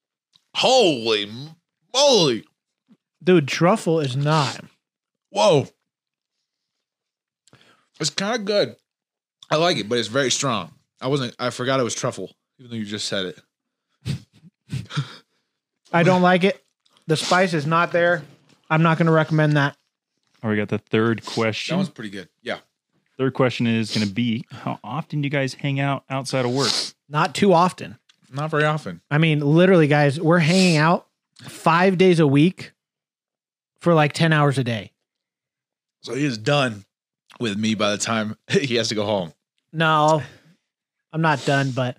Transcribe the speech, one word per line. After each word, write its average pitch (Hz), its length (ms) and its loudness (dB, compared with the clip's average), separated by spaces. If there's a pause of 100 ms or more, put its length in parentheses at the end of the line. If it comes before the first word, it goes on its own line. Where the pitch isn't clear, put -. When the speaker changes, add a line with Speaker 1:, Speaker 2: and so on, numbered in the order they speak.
(540)
Speaker 1:
Holy 120 760 2 (640)
moly. 208 500 2 (800)
Speaker 2:
Dude, 165 260 4
truffle 170 520 0
is 131 160 -4
not. 147 440 -2 (720)
Speaker 1:
Whoa. 190 360 2 (2250)
It's 156 100 -4
kinda 214 280 -4
good. 196 380 -4 (760)
I 156 60 0
like 170 200 0
it, 104 120 -6
but 120 100 -2
it's 107 100 -4
very 127 220 -2
strong. 110 420 -4 (280)
I 117 80 -8
wasn't, 135 300 -4
I 123 120 -4
forgot 127 280 -4
it 127 60 0
was 110 100 -6
truffle, 104 400 -8 (240)
even 123 120 -20
though 117 60 -10
you 107 80 -6
just 104 220 -8
said 92 280 -6 (720)
it. - 100 -4 (560)
<laughs> - 1200 -14
Speaker 2:
I 170 100 2
don't 180 200 4
like 180 200 4
it. 190 220 -2 (420)
The 156 100 0
spice 180 380 0
is 147 120 -2
not 165 260 0
there. 175 300 0 (460)
I'm 156 140 4
not 160 160 4
gonna 165 140 4
recommend 151 440 2
that. 143 200 0 (680)
Speaker 3:
All 113 80 -6
right, 107 60 0
we - 0 -
got 104 120 -2
the 104 100 -4
third 113 420 0
Speaker 1:
That - 60 -16
Speaker 3:
question. 113 500 -4
Speaker 1:
one's 190 140 -2
pretty 110 200 -14
good. 95 180 -16 (140)
Yeah. 110 160 -8 (600)
Speaker 3:
Third 131 160 0
question 120 320 0
is 113 280 -2
gonna 107 160 -2
be, 113 400 -4
how - 320 -10
often 147 400 -8
do 143 40 -2
you 135 40 -4
guys 135 240 -4
hang 139 260 -6
out 139 300 -4
outside 131 340 -4
of 123 80 -2
work? 127 180 0 (380)
Speaker 2:
Not 151 260 -2
too 202 180 4
often. 165 460 0 (340)
Speaker 1:
Not 147 180 -6
very 151 140 0
often. 147 360 -4 (100)
Speaker 2:
I 143 80 0
mean, 156 220 2
literally, 165 460 4
guys, 147 340 2
we're 175 200 2
hanging 175 360 4
out 160 300 0 (340)
five 180 560 2
days 180 220 4
a 165 80 6
week 143 460 2 (1040)
for, 170 160 2
like, 151 180 4
ten 165 200 2
hours 143 260 2
a 131 60 -2
day. 113 260 -6 (1120)
Speaker 1:
So 117 120 -12
he 139 100 -2
is 127 120 -2
done 117 480 -2 (540)
with 110 180 -2
me 110 200 0
by 104 160 0
the 101 60 -4
time 110 440 -4
<laughs> - 80 -14
he 135 240 0
has 113 140 0
to 113 80 -4
go 107 100 -4
home. 95 260 -2 (400)
Speaker 2:
No, 156 500 2 (880)
I'm 160 100 -6
not 151 240 0
done, 139 240 0
but, 127 280 -6